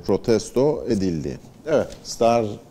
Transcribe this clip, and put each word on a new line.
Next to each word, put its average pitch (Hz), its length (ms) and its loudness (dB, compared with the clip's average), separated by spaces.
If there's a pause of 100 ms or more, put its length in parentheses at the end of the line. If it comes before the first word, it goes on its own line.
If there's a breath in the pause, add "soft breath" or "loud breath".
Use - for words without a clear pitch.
protesto 113 800 0
edildi. 85 500 -2 (280)
Evet, 135 220 2 (160)
Star 117 420 2 (240)